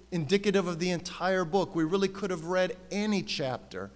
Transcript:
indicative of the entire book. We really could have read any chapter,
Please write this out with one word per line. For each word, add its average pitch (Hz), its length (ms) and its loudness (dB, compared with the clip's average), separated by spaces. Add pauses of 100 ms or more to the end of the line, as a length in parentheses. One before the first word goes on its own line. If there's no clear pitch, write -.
(120)
indicative 185 560 2
of 170 120 -4
the 180 100 0
entire 180 560 0
book. 165 300 0
We 165 100 2
really 196 220 2
could 196 220 -4
have 165 160 -4
read 185 300 2 (160)
any 202 320 0
chapter, 110 720 -4